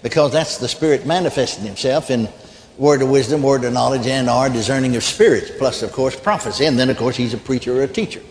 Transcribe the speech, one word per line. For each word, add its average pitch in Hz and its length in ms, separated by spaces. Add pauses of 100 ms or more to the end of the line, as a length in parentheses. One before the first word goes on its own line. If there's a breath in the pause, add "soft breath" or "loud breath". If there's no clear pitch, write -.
because 135 300
that's 156 260
the 127 100
Spirit 143 380
manifesting 147 580
himself 131 460
in 117 180 (520 loud breath)
word 139 240
of 131 80
wisdom, 139 320
word 135 220
of 120 60
knowledge, 123 360
and 127 240
our 131 180
discerning 123 460
of 113 80
spirits, 160 560
plus, 123 240
of 104 80
course, 131 240
prophecy, - 500
and 131 140
then, 131 100
of 127 80
course, 120 180
he's 120 200
a - 20
preacher 123 400
or 135 60
a 135 40
teacher. - 440